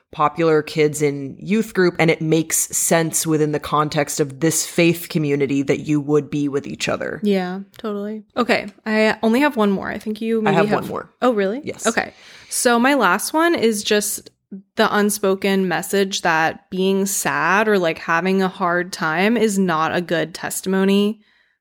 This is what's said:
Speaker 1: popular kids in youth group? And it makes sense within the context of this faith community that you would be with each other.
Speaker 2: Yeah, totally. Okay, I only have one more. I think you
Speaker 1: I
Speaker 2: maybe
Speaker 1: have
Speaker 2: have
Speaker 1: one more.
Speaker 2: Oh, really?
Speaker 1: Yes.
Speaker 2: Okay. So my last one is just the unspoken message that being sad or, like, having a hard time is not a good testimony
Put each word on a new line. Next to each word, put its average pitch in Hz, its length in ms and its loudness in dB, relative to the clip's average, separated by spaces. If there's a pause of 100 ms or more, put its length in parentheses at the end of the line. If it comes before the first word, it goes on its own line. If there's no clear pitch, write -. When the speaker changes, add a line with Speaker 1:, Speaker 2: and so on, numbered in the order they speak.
(120)
Speaker 1:
popular 156 500 2
kids 151 400 0
in 143 380 -4
youth 208 340 -2
group? 175 240 2
And 160 120 4
it 160 120 0
makes 160 340 0
sense - 680 0
within 151 240 2
the 147 80 -2
context 151 640 -2
of 135 180 -2
this 160 260 0
faith 170 440 2
community 143 540 0
that - 180 0
you 151 200 0
would 143 300 0
be 143 180 -2
with 139 200 -4
each - 200 -6
other. - 360 -6
Speaker 2:
Yeah, 190 360 0 (180)
totally. 208 440 -8 (140)
Okay, 226 320 0 (180)
I 220 380 2
only 226 160 4
have 285 160 2
one 208 160 2
more. - 180 -4
I - 80 -8
think 214 220 -8
you 226 180 -2
Speaker 1:
I 220 40 -2
Speaker 2:
maybe 160 140 2
Speaker 1:
have 170 120 4
Speaker 2:
have 202 140 0
Speaker 1:
one - 60 -10
more. - 220 -10 (100)
Speaker 2:
Oh, 247 140 4
really? 202 300 -2
Speaker 1:
Yes. - 220 -10
Speaker 2:
Okay. 226 280 -2 (340)
So 240 300 2
my 262 160 4
last 208 380 0
one 330 240 2
is 220 260 0
just - 480 -2 (460)
the 220 200 0
unspoken 196 720 0
message 190 560 -2
that 160 480 0
being 190 360 0
sad 175 600 0
or, 214 100 4
like, 170 220 0
having 185 420 0
a 190 80 2
hard 175 440 -2
time 180 440 0
is 214 220 2
not 160 380 0
a 180 40 0
good 165 320 -4
testimony 196 920 0 (380)